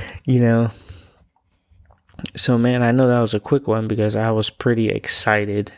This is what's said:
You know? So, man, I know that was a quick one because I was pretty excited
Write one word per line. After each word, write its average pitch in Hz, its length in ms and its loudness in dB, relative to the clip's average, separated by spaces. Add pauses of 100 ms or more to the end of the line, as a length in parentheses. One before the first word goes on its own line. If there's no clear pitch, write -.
(260)
You 123 160 2
know? 117 300 2 (1600)
So, 123 220 0
man, 123 240 2
I 117 100 2
know 127 160 4
that 120 120 4
was 113 140 0
a 104 60 0
quick 139 280 -2
one 110 200 0
because 107 280 -2
I 110 160 0
was 107 180 -2
pretty 113 400 0
excited 104 880 -2